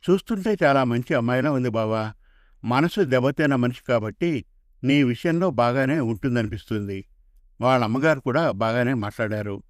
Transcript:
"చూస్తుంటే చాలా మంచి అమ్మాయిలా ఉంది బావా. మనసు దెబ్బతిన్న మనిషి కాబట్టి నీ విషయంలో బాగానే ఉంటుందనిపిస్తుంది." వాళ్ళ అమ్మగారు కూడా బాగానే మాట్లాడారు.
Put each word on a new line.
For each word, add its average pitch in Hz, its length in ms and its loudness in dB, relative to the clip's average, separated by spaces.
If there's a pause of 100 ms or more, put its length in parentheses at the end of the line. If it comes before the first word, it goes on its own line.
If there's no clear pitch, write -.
"చూస్తుంటే 196 540 0
చాలా 139 200 4
మంచి 123 300 0
అమ్మాయిలా 127 380 0
ఉంది 127 180 0
బావా. 110 440 -2 (500)
మనసు 139 380 2
దెబ్బతిన్న 139 540 2
మనిషి 123 320 -2
కాబట్టి 120 580 -2 (380)
నీ 143 200 4
విషయంలో 165 460 0
బాగానే 131 500 0
ఉంటుందనిపిస్తుంది." 110 1040 -4 (560)
వాళ్ళ 123 220 2
అమ్మగారు 135 360 0
కూడా 135 320 0
బాగానే 117 420 0
మాట్లాడారు. 104 760 -6